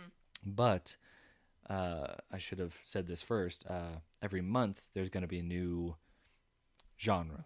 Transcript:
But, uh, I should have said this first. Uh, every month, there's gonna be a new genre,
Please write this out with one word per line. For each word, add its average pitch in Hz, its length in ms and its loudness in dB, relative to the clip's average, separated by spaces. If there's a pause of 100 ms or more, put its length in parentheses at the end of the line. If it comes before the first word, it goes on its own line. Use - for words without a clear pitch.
(460)
But, 101 500 4 (720)
uh, 85 460 0 (160)
I 95 80 -6
should 92 200 -6
have 87 260 -4
said 95 220 -2
this 85 160 -6
first. 98 460 0
Uh, 85 300 -4 (240)
every 98 200 0
month, 104 400 2 (120)
there's 95 160 0
gonna 90 160 0
be 90 140 -2
a - 20 -2
new 87 540 0 (1040)
genre, 90 460 2